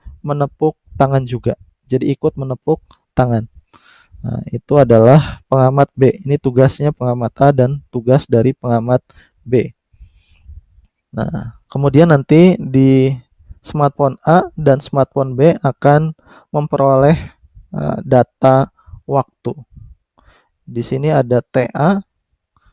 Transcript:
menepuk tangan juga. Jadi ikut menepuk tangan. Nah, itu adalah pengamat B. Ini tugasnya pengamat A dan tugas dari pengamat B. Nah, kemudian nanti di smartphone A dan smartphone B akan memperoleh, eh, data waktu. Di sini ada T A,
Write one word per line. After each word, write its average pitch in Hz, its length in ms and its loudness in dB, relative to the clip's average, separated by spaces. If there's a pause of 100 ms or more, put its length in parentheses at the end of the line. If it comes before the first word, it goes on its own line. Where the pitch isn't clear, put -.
(200)
menepuk 147 560 -4 (240)
tangan 135 240 0
juga. 120 320 -6 (320)
Jadi 131 240 -2
ikut 156 240 -4
menepuk 135 480 -6 (320)
tangan. 117 320 -2 (720)
Nah, - 320 -10
itu 120 240 -6
adalah 123 720 4
pengamat 135 480 2
B. 127 160 2 (140)
Ini 139 160 -2
tugasnya 131 500 0
pengamat 120 480 -6
A 143 160 2
dan 135 320 -2
tugas 127 400 -2
dari 117 240 0
pengamat 120 480 -2 (480)
B. 117 240 -2 (1400)
Nah, 117 400 -8 (160)
kemudian 143 400 2
nanti 160 480 4
di 135 560 2 (480)
smartphone 143 640 -2
A 180 320 2
dan 139 240 2
smartphone 135 560 -4
B 165 240 4
akan 147 560 0 (320)
memperoleh, 143 800 0 (400)
eh, - 320 -6
data 131 720 0 (320)
waktu. 135 480 -6 (1120)
Di 120 140 -8
sini 139 260 -4
ada 123 320 0
T 127 320 -4
A, 190 300 0 (680)